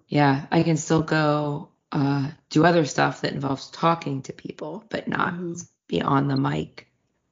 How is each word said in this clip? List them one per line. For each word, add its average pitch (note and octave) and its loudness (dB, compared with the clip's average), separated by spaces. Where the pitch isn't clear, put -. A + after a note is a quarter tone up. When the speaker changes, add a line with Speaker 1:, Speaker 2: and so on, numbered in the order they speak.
Speaker 1:
Yeah, C#3+ 4
I E3 4
can D#3+ 2
still D#3 2
go, D3+ 0
uh, C#3 0
do D#3 4
other E3+ 6
stuff C#3+ -2
that - -4
involves C#3 -4
talking E3 -2
to - -14
people, E3+ -12
but - -8
not - -2
Speaker 2:
Mm-hmm. F3 -8
Speaker 1:
be - -2
on C#3 2
the C#3 -2
mic D3 -4